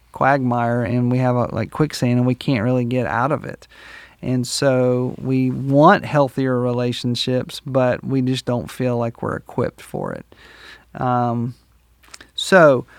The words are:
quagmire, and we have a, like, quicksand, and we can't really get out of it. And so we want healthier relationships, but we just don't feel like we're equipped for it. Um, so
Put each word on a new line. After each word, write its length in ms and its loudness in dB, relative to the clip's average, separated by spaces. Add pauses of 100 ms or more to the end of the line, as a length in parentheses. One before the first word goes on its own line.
(140)
quagmire, 720 2
and 280 0
we 60 2
have 180 2
a, 160 2
like, 200 -4
quicksand, 480 0
and 80 2
we 80 2
can't 280 -2
really 220 0
get 220 -2
out 240 -2
of 120 -4
it. 240 -14 (540)
And 260 -2
so 720 0
we 300 0
want 560 4
healthier 540 0
relationships, 1040 -2
but 380 0
we 180 -2
just 240 -2
don't 240 -4
feel 280 -4
like 260 -6
we're 120 -4
equipped 460 -6
for 320 -8
it. 120 -12 (680)
Um, 640 -2 (800)
so 500 6 (140)